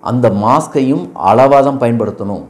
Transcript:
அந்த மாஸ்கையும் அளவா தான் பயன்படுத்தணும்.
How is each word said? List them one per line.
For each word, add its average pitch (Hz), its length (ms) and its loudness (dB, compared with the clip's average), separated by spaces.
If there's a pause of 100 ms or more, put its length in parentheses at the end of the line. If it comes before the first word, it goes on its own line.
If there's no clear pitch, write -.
அந்த 117 300 0
மாஸ்கையும் 135 840 -2
அளவா 131 480 4
தான் 135 160 -2
பயன்படுத்தணும். 107 720 -4